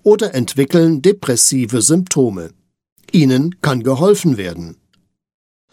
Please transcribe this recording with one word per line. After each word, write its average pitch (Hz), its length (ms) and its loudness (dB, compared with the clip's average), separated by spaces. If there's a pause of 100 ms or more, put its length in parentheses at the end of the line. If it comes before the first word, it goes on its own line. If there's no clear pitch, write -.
oder 208 320 2
entwickeln 139 680 0
depressive 127 800 0
Symptome. 127 680 -2 (600)
Ihnen 147 500 2
kann 127 220 -2
geholfen 151 520 2
werden. 85 420 -12 (960)